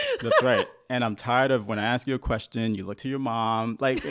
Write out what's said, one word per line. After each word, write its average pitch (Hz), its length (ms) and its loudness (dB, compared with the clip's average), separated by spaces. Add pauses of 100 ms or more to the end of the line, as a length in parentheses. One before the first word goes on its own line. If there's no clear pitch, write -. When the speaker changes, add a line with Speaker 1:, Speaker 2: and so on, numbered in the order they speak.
Speaker 1:
<laughs> 523 160 -2
Speaker 2:
That's 117 200 4
right. 123 240 4 (220)
And 123 160 0
I'm 110 100 0
tired 127 360 2
of 117 160 2
when 107 120 -2
I 104 60 -2
ask 120 220 0
you 135 80 0
a 123 40 -2
question, 113 560 -2
you 95 120 -6
look 101 120 -8
to 131 120 -8
your 135 80 -4
mom. 113 600 0
Like, 131 320 0